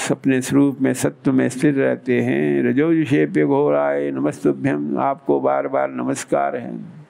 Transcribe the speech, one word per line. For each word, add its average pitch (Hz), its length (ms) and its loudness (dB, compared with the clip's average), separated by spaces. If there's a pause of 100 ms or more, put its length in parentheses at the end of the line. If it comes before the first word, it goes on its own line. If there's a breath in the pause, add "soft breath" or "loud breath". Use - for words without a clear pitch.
(120)
अपने 131 300 0
स्वरूप 135 400 2
में 131 120 2
सत्व 143 400 -2
में 127 160 2
स्थिर 143 240 0
रहते 127 480 0
हैं। 139 420 0
रजोजुषेप्य 151 840 2
घोराय 143 640 0
नमस्तुभ्यम", 143 880 -2
आपको 139 420 0
बार 139 280 0
बार 135 240 -2
नमस्कार 135 640 -4
है। 117 240 -10 (300)